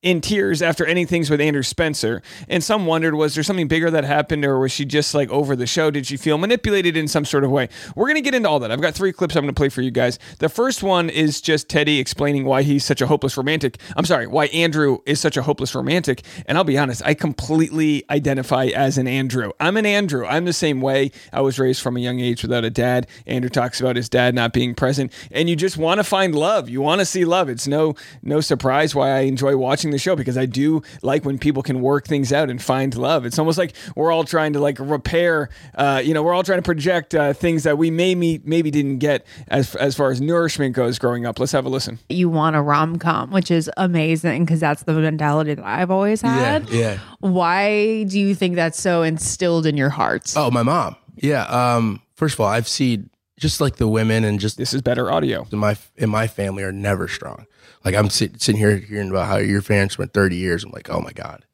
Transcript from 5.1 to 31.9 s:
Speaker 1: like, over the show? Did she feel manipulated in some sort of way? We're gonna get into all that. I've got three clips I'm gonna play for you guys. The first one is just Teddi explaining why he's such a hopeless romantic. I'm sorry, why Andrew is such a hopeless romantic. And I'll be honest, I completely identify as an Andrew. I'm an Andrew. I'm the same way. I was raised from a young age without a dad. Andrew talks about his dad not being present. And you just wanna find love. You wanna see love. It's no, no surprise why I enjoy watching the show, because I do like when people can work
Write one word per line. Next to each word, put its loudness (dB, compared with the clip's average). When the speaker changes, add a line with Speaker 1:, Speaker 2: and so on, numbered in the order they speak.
Speaker 1:
like, 0
over 0
the -2
show? 0
Did -4
she -6
feel 0
manipulated 0
in 0
some 0
sort 0
of 2
way? 0
We're 0
gonna 2
get -2
into 2
all 2
that. -2
I've -2
got 0
three 0
clips -2
I'm 2
gonna -2
play 2
for -4
you -2
guys. 0
The 0
first -2
one 2
is 0
just -2
Teddi 2
explaining -2
why 2
he's 2
such 0
a 2
hopeless 0
romantic. -2
I'm 0
sorry, 0
why 0
Andrew 2
is 0
such 0
a -2
hopeless -2
romantic. 0
And 0
I'll 4
be 0
honest, -2
I 2
completely 0
identify 0
as 2
an 0
Andrew. -2
I'm 2
an 2
Andrew. 0
I'm 0
the 0
same 0
way. 2
I 0
was 0
raised 2
from -4
a -2
young -2
age -2
without -2
a 0
dad. 0
Andrew -4
talks -2
about 0
his -4
dad 2
not 0
being 0
present. -2
And 0
you 2
just -2
wanna 2
find 0
love. 0
You -4
wanna 2
see 0
love. 2
It's -6
no, 2
no 0
surprise 0
why 2
I 2
enjoy 2
watching 0
the 0
show, 0
because -2
I 0
do 2
like 0
when -2
people 0
can -2
work 0